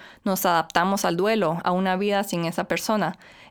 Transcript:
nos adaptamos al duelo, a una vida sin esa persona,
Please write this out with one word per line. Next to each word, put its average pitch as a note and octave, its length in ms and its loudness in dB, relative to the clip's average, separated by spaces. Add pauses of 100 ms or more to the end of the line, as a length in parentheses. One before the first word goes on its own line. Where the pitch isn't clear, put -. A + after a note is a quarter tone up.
(260)
nos F#3+ 200 0
adaptamos F3 600 2
al F3 100 0
duelo, F#3 480 0
a - 80 0
una F#3 240 0
vida G3+ 300 0
sin F3 180 -4
esa E3+ 220 -2
persona, E3+ 520 -2 (340)